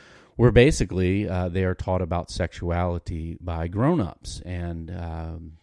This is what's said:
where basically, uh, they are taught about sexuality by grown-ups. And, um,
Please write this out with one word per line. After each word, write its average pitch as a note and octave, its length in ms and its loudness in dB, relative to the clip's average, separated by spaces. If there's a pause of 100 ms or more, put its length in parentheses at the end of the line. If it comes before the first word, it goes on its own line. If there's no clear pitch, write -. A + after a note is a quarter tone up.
(340)
where A#2 160 6
basically, G2+ 800 4
uh, F2+ 200 -2
they F2+ 160 0
are F#2 120 0
taught F#2 260 -2
about F2 260 -4
sexuality F2 1120 -4
by E2+ 280 -4
grown-ups. A2+ 760 -2
And, E2+ 460 -8
um, E2 600 -10 (100)